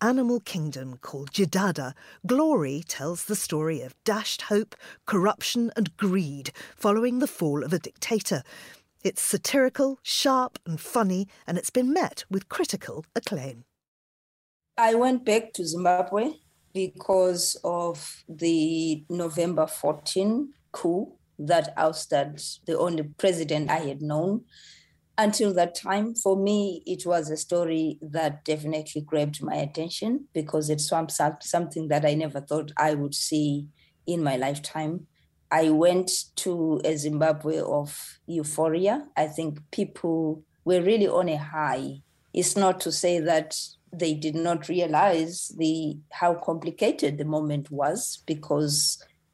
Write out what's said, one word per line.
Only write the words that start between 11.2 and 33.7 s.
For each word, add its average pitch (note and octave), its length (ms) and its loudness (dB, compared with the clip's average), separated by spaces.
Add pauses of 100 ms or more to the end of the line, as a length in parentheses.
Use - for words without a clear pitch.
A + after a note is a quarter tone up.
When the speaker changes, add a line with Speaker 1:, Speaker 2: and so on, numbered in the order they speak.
Speaker 1:
and F3 120 -2
it's - 120 -4
been B3+ 220 2
met - 380 0
with G3 180 -4
critical - 560 -4 (100)
acclaim. C3 500 -6 (1120)
Speaker 2:
I A3+ 160 6
went B3 300 4
back A3+ 300 2
to F3+ 100 -6
Zimbabwe F3+ 680 2 (420)
because F#3 920 2
of E3+ 680 -4
the D#3+ 800 0
November E3+ 580 0
fourteen G3 880 0 (180)
coup F3+ 400 0 (260)
that D#3 380 2
ousted D3 680 0 (240)
the E3 120 -2
only E3+ 240 0
president D3+ 680 0
I D#3+ 100 2
had C#3+ 200 -6
known. D#3+ 440 0 (760)
Until G#3 360 2
that F3 200 2
time, G#3+ 400 -2
for F#3+ 220 2
me, G3+ 480 0
it F3+ 220 -6
was E3 240 0
a D#3 80 -4
story D#3+ 640 0
that D3+ 420 -4
definitely D3+ 560 -4
grabbed D3 420 -2
my D3+ 120 -4
attention E3 800 -4
because D3+ 340 0
it's D3+ 200 0
some-, E3 200 0
some-, D3+ 320 0
something E3 480 -2
that D3 160 4
I D3 80 6
never D3 280 -2
thought D3 360 -4
I D3+ 180 4
would C#3+ 200 -2
see D3 540 0 (380)